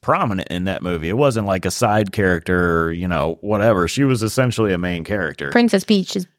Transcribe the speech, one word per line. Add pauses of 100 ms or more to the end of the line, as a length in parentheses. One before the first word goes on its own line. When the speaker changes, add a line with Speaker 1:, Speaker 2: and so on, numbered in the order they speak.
Speaker 1:
prominent
in
that
movie.
It
wasn't
like
a
side
character
or,
you
know,
whatever.
She
was
essentially
a
main
character.
Speaker 2:
Princess
Peach
is (120)